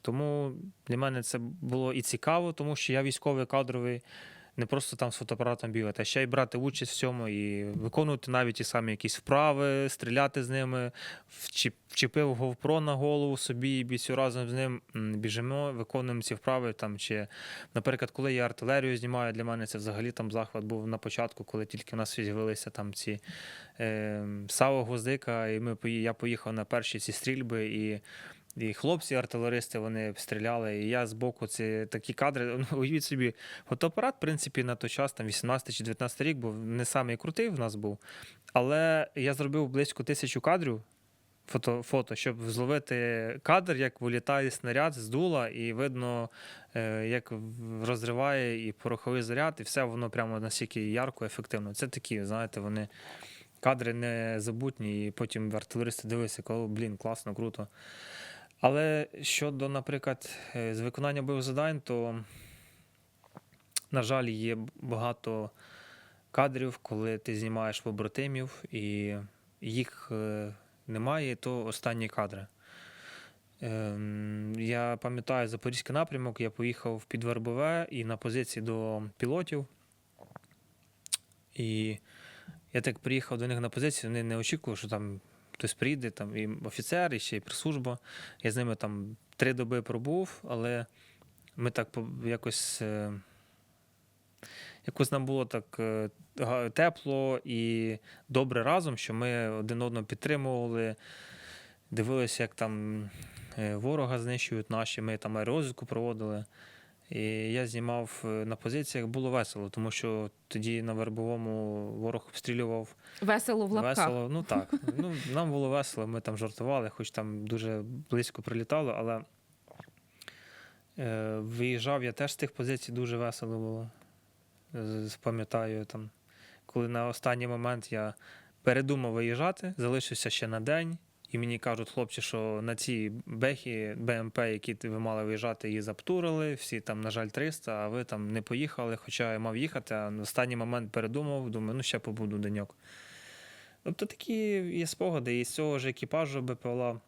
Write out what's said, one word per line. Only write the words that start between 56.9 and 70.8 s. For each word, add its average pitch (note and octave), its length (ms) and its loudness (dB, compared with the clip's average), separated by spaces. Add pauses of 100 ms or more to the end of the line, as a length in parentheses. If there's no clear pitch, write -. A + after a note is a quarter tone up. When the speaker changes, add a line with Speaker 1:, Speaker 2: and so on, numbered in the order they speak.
Speaker 1:
класно, A2+ 380 -4
круто". A2 320 -4 (960)
Але D3+ 460 6 (140)
щодо, C#3 480 2
наприклад, C#3 680 -2 (180)
е, A2+ 200 0
з A2 40 -2
виконання C#3 420 0
бойових C3+ 220 0
завдань, C#3+ 380 0
то, A#2 420 -2 (1700)
на C3 120 4
жаль, B2+ 220 2
є A2+ 320 0 (180)
багато A2+ 760 -2 (800)
кадрів, C3 460 4
коли A2 400 -2
ти A2 180 -4
знімаєш A2 460 -2
побратимів, C3 920 -4
і G#2 440 0 (460)
їх, A#2+ 500 -2
е, G#2+ 420 -4 (340)